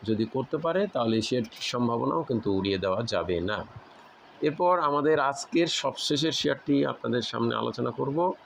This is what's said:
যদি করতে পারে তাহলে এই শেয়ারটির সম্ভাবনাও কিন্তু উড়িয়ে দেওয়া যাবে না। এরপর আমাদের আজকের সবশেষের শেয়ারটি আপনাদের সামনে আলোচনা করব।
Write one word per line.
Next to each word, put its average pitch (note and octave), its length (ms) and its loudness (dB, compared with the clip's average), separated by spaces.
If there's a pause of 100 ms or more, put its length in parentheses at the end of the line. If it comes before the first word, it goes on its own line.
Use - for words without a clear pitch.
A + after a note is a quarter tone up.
যদি A2 220 0
করতে C3 320 -4
পারে E3 300 0
তাহলে A#2 280 0
এই A2 60 2
শেয়ারটির A#2+ 400 -2
সম্ভাবনাও B2 600 0
কিন্তু G#2+ 300 -2
উড়িয়ে F#2+ 240 2
দেওয়া F#2+ 260 0
যাবে F2+ 360 0
না। F#2 260 -4 (760)
এরপর F3 380 2
আমাদের D3 400 2
আজকের C#3 480 0
সবশেষের D3 640 -2
শেয়ারটি C#3+ 540 0
আপনাদের B2 360 -2
সামনে A#2 340 -2
আলোচনা A#2 360 -2
করব। C#3 420 -2 (120)